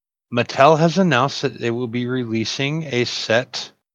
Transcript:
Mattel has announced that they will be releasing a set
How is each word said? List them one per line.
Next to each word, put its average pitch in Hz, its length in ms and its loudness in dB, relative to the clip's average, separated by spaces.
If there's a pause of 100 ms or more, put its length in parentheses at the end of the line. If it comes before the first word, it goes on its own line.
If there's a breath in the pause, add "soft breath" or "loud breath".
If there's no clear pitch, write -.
(320)
Mattel 139 460 4
has 165 200 2
announced 139 440 2
that 127 160 -4
they 120 120 -2
will 120 160 -4
be 120 200 -4
releasing 127 760 -4
a 123 200 -2
set - 680 -2 (240)